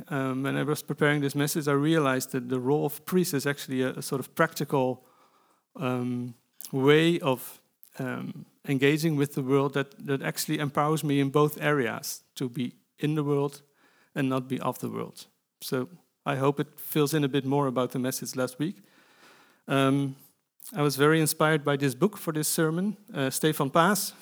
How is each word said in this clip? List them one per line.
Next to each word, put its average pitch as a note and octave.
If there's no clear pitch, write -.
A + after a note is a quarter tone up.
um, C3+
when C#3
I C#3+
was D3
preparing D3
this C#3
message, D3
I C#3+
realized C#3
that B2
the B2+
role D3
of -
priest F3+
is C3
actually C3+
a, C3
a C3+
sort C3+
of -
practical, C#3+
um, B2
way D3+
of, B2+
um, B2+
engaging D3
with C#3+
the D3
world C#3
that, C#3
that C#3
actually D#3
empowers D3+
me C#3+
in C#3
both D3+
areas, C3+
to C3
be B2
in D3+
the D3+
world C#3+
and C3+
not C3
be C3
of B2+
the A#2+
world. A2+
So B2+
I C#3+
hope C#3
it -
fills D3
in D3+
a C#3
bit C#3
more C#3
about B2
the C3+
message B2+
last B2+
week. D#3+
Um, C#3
I D3+
was C#3+
very D3+
inspired D#3
by C#3+
this C3
book F3+
for E3
this D#3
sermon, E3+
uh, C3+
Stefan D3+
Paas, F3